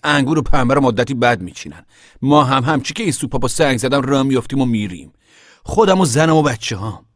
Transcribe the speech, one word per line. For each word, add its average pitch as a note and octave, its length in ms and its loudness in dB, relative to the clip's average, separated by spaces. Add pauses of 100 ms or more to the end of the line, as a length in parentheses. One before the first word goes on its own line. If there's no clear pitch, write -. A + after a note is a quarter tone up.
انگور D3 360 0
و - 20 2
پنبه C3 320 2
رو C#3 80 4
مدتی B2 320 0
بد A#2+ 280 0
می‌چینن. - 440 -16 (360)
ما D3 220 4
هم C3+ 200 0
همچی D3 300 -2
که A3+ 100 -6
این F3 80 0
سوپاپو B2 360 -4
سنگ C3+ 300 0
زدم C3 240 0
راه C3+ 220 0
می‌افتیم C3+ 380 -2
و B2+ 40 0
می‌ریم. G#2 480 -6 (500)
خودم F#3+ 360 2
و F#3 60 2
زنم D#3 300 2
و D#3 80 4
بچه‌هام. A2 600 -6 (100)